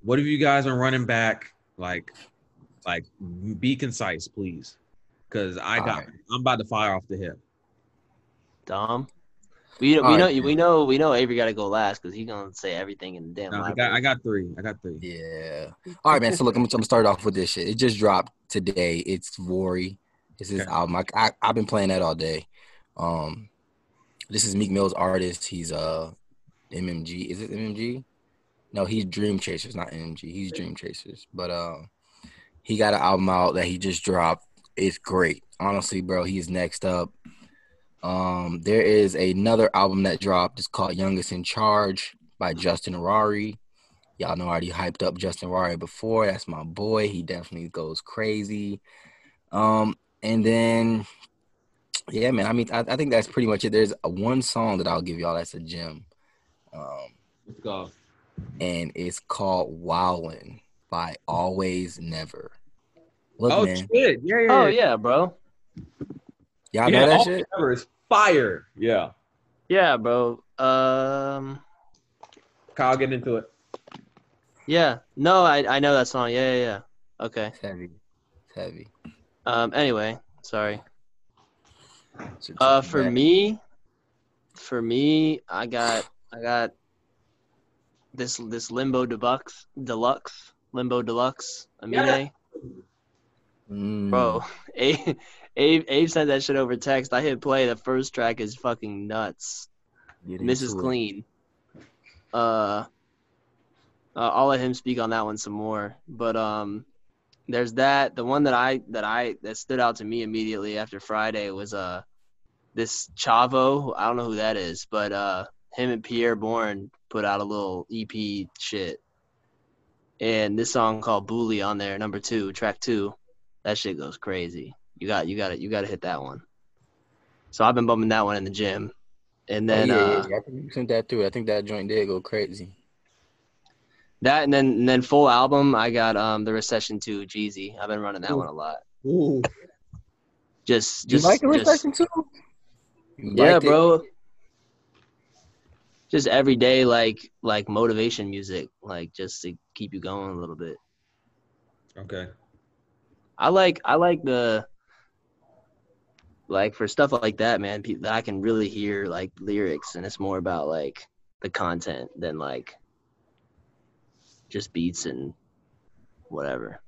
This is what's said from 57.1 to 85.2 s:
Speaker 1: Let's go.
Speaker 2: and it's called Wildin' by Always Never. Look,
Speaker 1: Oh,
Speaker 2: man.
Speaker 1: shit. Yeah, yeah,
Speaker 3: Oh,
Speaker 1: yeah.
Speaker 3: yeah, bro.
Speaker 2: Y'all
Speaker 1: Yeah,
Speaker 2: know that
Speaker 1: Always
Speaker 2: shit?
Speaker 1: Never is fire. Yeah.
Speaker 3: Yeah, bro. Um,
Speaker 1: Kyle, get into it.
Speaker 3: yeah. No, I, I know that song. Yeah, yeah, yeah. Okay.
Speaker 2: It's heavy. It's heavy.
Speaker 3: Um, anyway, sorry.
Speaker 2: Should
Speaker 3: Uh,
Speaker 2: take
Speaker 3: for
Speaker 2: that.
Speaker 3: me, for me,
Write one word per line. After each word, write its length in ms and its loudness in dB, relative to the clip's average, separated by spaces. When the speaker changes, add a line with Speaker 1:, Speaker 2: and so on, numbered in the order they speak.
Speaker 1:
Let's 120 -20
go. 300 -10
Speaker 2:
and 360 -4
it's 240 -8
called 600 -4
Wildin' 800 -2
by 260 -6
Always 720 -2
Never. 520 -12
Look, 140 4
Speaker 1:
Oh, 120 6
Speaker 2:
man. 280 -4
Speaker 1:
shit. 300 6
Yeah, 180 2
yeah, 80 4
Speaker 3:
Oh, 180 8
Speaker 1:
yeah. 80 4
Speaker 3:
yeah, 220 6
bro. 380 2
Speaker 2:
Y'all 180 4
Speaker 1:
Yeah, 120 8
Speaker 2:
know 60 12
that 120 10
Speaker 1:
Always 200 4
Speaker 2:
shit? 80 -6
Speaker 1:
Never 140 2
is 160 -2
fire. 580 4
Yeah. 320 2
Speaker 3:
Yeah, 280 6
bro. 460 0
Um, 1000 0
Speaker 1:
Kyle, 200 4
get 160 0
into 260 -2
it. 140 -8
Speaker 3:
yeah. 320 2
No, 280 6
I, 340 4
I 20 2
know 160 4
that 120 4
song. 240 -2
Yeah, 220 0
yeah, 100 0
yeah. 160 -4
Okay. 220 -6
Speaker 2:
It's 120 -14
heavy. 300 -12
It's 80 -20
heavy. 320 -14
Speaker 3:
Um, 260 0
anyway, 460 0
sorry. 380 -4
Speaker 2:
Should 180 -16
Speaker 3:
Uh, 220 6
Speaker 2:
take 100 -10
Speaker 3:
for 120 2
Speaker 2:
that. 80 2
Speaker 3:
me, 480 4
for 260 -6
me, 680 2